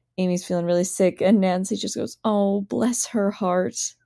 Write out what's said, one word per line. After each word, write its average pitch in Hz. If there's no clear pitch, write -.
Amy's 180
feeling 175
really 175
sick," 185
and 202
Nancy 185
just -
goes, -
"Oh, 202
bless 233
her 202
heart." 185